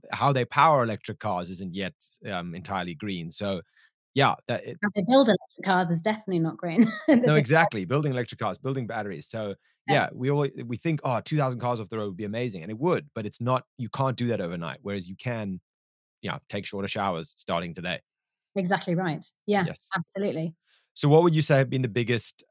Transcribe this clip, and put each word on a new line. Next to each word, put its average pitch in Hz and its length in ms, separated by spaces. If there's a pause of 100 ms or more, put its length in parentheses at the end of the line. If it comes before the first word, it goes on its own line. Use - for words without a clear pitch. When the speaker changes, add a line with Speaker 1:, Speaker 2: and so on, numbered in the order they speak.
(120)
Speaker 1:
how 135 220
they 127 120
power 143 380
electric 107 360
cars 90 320
isn't 90 220
yet, 95 200 (360)
um, 87 260
entirely 90 400
green. 87 360
So, 98 300 (540)
yeah, 131 180 (140)
that 110 180
it - 160
Speaker 2:
How 208 140
they 190 120
build 262 200
electric - 360
cars 185 280
is 165 100
definitely 214 380
not 165 180
green. 180 280 (100)
<laughs> - 120
There's 247 140
Speaker 1:
No, 151 140
Speaker 2:
a - 20
Speaker 1:
exactly. 143 480
Building 139 280
electric 120 260
cars, 98 180
building 131 300
batteries. 101 420
So, 107 240 (340)
Speaker 2:
Yeah. 147 60
Speaker 1:
yeah, 120 180
we 127 200
always, 143 220 (120)
we 117 120
think, 160 260
"Oh, 120 200
two 156 140
thousand 131 220
cars 123 200
off 104 100
the 113 100
road 104 80
would 95 100
be 107 60
amazing." 104 400
And 98 80
it 110 80
would, 135 340
but 107 140
it's - 120
not, 123 260 (120)
you 117 120
can't 131 280
do 123 120
that 104 120
overnight. 85 400
Whereas 98 260
you 95 80
can, 107 460 (640)
you 95 80
know, - 80 (100)
take 101 160
shorter 98 220
showers 95 500
starting 85 380
today. 87 240 (560)
Speaker 2:
Exactly 185 400
right. 160 280 (220)
Yeah, 202 220
Speaker 1:
Yes. - 280
Speaker 2:
absolutely. 170 600 (400)
Speaker 1:
So - 140
what 156 120
would 170 140
you 156 80
say 147 140
have 131 120
been 131 140
the 127 40
biggest 117 640